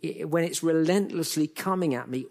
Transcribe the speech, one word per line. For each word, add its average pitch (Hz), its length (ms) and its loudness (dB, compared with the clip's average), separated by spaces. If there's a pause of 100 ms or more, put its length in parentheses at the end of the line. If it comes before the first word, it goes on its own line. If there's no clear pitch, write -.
i-, - 180 -8
i-, 160 40 -4
when 165 180 2
it's - 200 -4
relentlessly 165 840 2
coming 180 480 -2
at 123 160 -4
me 131 220 -4